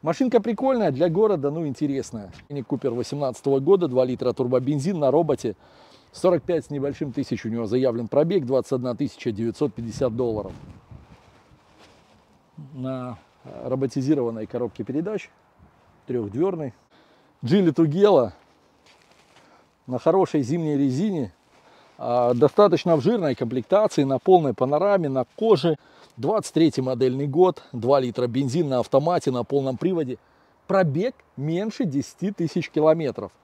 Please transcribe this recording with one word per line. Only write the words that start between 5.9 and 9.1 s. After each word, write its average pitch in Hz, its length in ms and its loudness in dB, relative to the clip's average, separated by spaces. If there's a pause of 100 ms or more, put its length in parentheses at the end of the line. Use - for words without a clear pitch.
Сорок 175 300 2
пять 165 240 -2
с - 20 -20
небольшим 143 420 -6
тысяч 127 320 -6
у 113 60 -6
него 117 160 -4
заявлен 120 420 0
пробег, 165 380 0
двадцать 123 260 -2
одна 127 240 -4
тысяча 131 380 -6